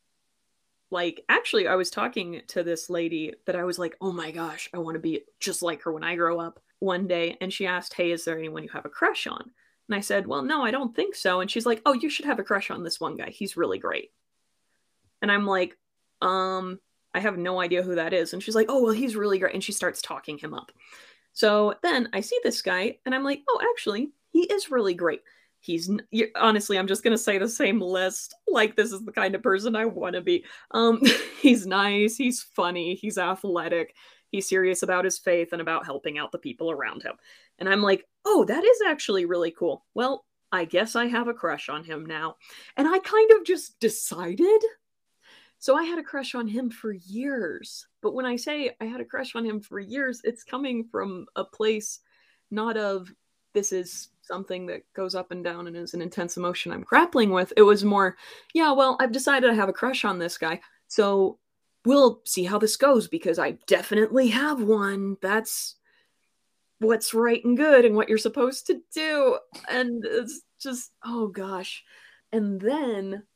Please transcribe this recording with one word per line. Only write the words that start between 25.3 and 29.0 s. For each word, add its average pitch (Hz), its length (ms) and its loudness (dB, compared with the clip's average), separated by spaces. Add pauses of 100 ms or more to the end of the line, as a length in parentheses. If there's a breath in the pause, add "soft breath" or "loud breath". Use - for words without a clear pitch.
He's 170 300 -4
n-, 202 200 -2
you, 220 260 0
honestly, 208 420 2
I'm 190 80 0
just 196 160 -2
gonna 226 160 2
say 208 200 0
the 202 100 0
same 226 320 0
list. 185 540 -4 (140)
Like, 220 280 2
this 214 160 0
is 196 120 -10